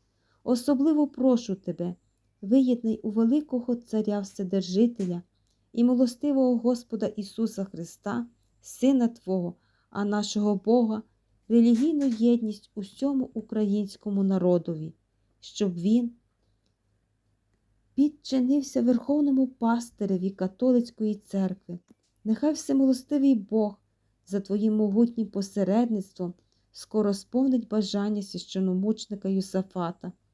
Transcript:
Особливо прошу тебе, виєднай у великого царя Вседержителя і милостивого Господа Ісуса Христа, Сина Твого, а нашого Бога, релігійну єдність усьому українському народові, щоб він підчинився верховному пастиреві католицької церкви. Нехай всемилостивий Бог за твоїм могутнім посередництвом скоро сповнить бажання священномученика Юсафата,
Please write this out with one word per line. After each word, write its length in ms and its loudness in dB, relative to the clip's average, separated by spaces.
Особливо 640 2
прошу 460 0
тебе, 400 -6
виєднай 600 2
у 80 -6
великого 640 0
царя 460 -4
Вседержителя 1000 -2
і 120 2
милостивого 720 2
Господа 500 -2
Ісуса 580 -6
Христа, 640 -8
Сина 480 2
Твого, 460 -4
а 140 -4
нашого 520 0
Бога, 460 0
релігійну 580 4
єдність 680 0
усьому 600 -4
українському 880 -2
народові, 720 0
щоб 340 -4
він 380 0
підчинився 880 0
верховному 640 2
пастиреві 840 -2
католицької 840 0
церкви. 640 -6
Нехай 240 0
всемилостивий 840 2
Бог 460 -2
за 140 -4
твоїм 360 0
могутнім 500 2
посередництвом 1080 -2
скоро 420 -2
сповнить 540 -2
бажання 540 -2
священномученика 1080 -4
Юсафата, 840 -4